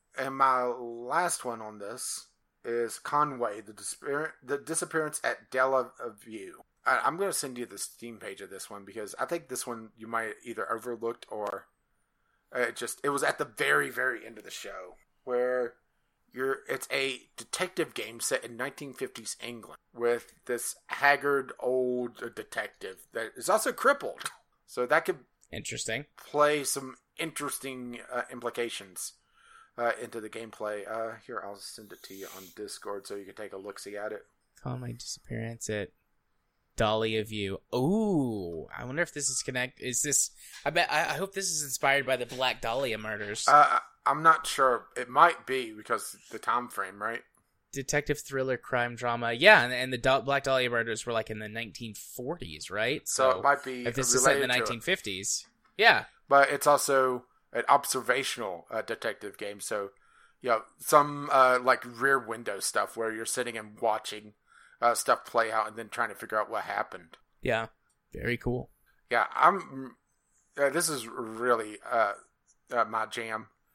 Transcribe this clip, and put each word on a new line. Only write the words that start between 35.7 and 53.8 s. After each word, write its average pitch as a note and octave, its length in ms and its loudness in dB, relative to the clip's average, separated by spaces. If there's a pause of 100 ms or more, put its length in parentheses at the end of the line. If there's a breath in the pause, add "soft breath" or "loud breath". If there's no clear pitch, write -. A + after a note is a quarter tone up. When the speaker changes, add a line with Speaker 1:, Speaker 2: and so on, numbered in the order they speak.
Speaker 2:
Dahlia A2 480 2
View. G#2 360 -4 (140)
Ooh, B2+ 1000 2
I - 80 -8
wonder C3+ 180 -4
if E3 100 -4
this C#3+ 160 -4
is C3 140 -2
connect-, B2+ 380 -4
is B2 220 -2
this, - 280 2 (340 loud breath)
I D3 60 2
bet, E3 200 2
I, D3+ 100 2
I D3+ 160 0
hope G3 180 -6
this F#3+ 160 -4
is D3+ 140 -2
inspired C#3 420 2
by C3 100 4
the A#2+ 100 -6
Black B2+ 340 -2
Dahlia A#2 380 -2
murders. G#2+ 500 -6
Speaker 1:
Uh, C#3+ 320 8 (260)
I'm D3 160 2
not D#3+ 240 6
sure. B2+ 400 2 (100)
It A#2+ 140 -4
might D#3+ 360 4
be B2+ 260 -2
because G#2+ 440 -4 (140)
the A2 80 -10
time A#2+ 300 -2
frame, G2+ 340 -8
right? A2+ 180 -4 (520)
Speaker 2:
Detective D3 460 -2
thriller C3 380 -2
crime A#2+ 400 -2
drama. A#2+ 360 -2
Yeah, D#3+ 300 8
and, B2 100 0
and B2+ 200 -2
the B2 60 -2
Da-, C3 240 4
Black C#3 220 0
Dahlia C3 260 2
murders A2+ 340 -2
were, A#2+ 80 -4
like, A2 180 -2
in G#2+ 80 -8
the G#2+ 100 -10
nineteen A2+ 460 -10
forties, B2 760 -10
right? A2+ 360 -2
Speaker 1:
So C3 240 4
Speaker 2:
So G#2+ 80 2
Speaker 1:
it F#2+ 60 -4
might C#3 180 6
be B2+ 240 -6